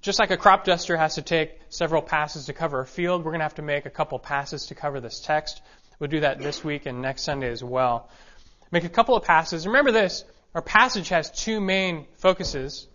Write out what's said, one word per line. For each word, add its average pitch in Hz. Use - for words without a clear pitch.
Just 196
like 202
a 185
crop 190
duster 175
has 156
to 156
take 156
several 160
passes 151
to 147
cover 143
a 131
field, 175
we're 160
gonna 160
have 151
to 160
make 147
a 131
couple 143
passes 143
to -
cover 139
this 117
text. -
We'll 147
do 156
that 139
this 143
week 147
and 123
next 131
Sunday 135
as 120
well. 123
Make 170
a 170
couple 233
of -
passes. 165
Remember 269
this, 214
our 165
passage 220
has 165
two 220
main 190
focuses. 165